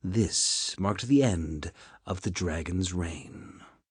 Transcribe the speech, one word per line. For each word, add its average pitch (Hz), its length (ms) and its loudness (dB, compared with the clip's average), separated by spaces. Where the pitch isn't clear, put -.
This - 760 0
marked 101 300 0
the 139 140 8
end 80 500 0
of 92 160 -4
the - 80 -2
dragon's 87 600 -2
reign. - 720 -6